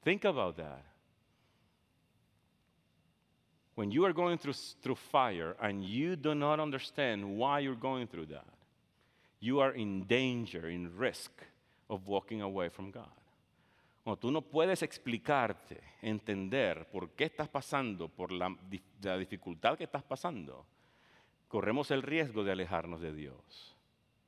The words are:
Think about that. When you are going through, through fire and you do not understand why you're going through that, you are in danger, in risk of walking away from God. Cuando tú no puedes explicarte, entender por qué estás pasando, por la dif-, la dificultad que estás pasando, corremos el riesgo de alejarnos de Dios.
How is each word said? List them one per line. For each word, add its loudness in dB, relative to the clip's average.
Think 2
about 2
that. -10
When 0
you 6
are 6
going 2
through, -4
through -2
fire 2
and 0
you 0
do 0
not 2
understand -2
why 4
you're -2
going -2
through -8
that, -12
you 4
are 6
in -2
danger, 2
in -4
risk -2
of -4
walking -2
away -2
from -10
God. -14
Cuando -2
tú 2
no 2
puedes 4
explicarte, 0
entender 0
por -6
qué 2
estás -4
pasando, -2
por -6
la 0
dif-, -8
la 0
dificultad -2
que -6
estás -6
pasando, -8
corremos 0
el 2
riesgo 0
de 2
alejarnos -2
de -6
Dios. -14